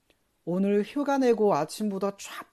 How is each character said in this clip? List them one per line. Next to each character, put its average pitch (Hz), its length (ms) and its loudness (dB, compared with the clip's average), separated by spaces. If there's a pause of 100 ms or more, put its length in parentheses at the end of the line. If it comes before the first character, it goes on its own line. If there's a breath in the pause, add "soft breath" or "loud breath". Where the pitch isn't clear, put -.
(440)
오 175 160 -2
늘 202 240 2
휴 285 180 -4
가 277 160 0
내 247 140 4
고 208 220 4
아 147 100 2
침 214 240 -6
부 196 100 -4
터 202 180 -2
쫙 - 360 -16